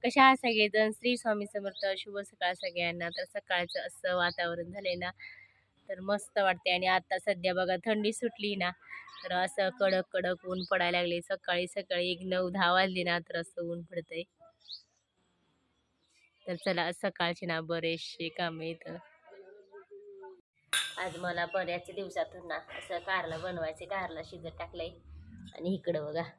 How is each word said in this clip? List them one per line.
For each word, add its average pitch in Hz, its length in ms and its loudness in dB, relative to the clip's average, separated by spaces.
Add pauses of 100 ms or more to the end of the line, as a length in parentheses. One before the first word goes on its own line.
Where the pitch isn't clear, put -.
कशा 247 180 8
आहात 262 140 12
सगळेजण? 220 540 4
श्री 240 260 0
स्वामी 208 300 0
समर्थ, 196 400 -6 (120)
शुभ 202 200 -8
सकाळ 185 340 -2
सगळ्यांना. 175 560 -2
तर 180 160 -6
सकाळचं 180 640 -4
असं 180 300 -2
वातावरण 175 540 0
झालंय 190 240 -2
ना, 180 160 -4 (800)
तर 185 120 -6
मस्त 202 380 -2
वाटते. 185 360 4
आणि 180 120 2
आता 185 320 4
सध्या 185 360 2
बघा, 185 220 2
थंडी 214 360 2
सुटली 208 440 -2
ना, 180 140 0 (540)
तर 180 100 -2
असं 190 340 2
कडक 190 340 4 (100)
कडक 180 340 0
ऊन 185 240 -2
पडायला 175 280 4
लागले. 175 220 2
सकाळी 180 460 -2
सकाळी 180 440 -2
एक 175 160 -2
नऊ 185 240 0
दहा 180 220 4
वाजले 185 300 4
ना, 175 160 2
तर 170 180 -6
असं 170 340 -4
ऊन 170 120 -6
पडतंय. 165 400 -8 (2250)
तर 185 80 -4
चला, 175 280 0
आज 175 200 0
सकाळचे 175 440 0
ना 165 140 0
बरेचसे 165 680 -2
कामं 160 360 -4
आहेत. 165 280 -8 (2000)
आज 180 180 -6
मला 175 300 -2
बऱ्याच 175 480 -4
दिवसातून 175 540 -6
ना 156 60 -6
असं - 440 -8
कारलं 170 440 -4
बनवायचे, 170 420 -6
कारलं 175 400 -6
शिजत 165 240 -12 (100)
टाकलंय. 170 300 -8 (680)
आणि 180 200 -2
इकडं 160 300 -2
बघा 151 180 -4 (160)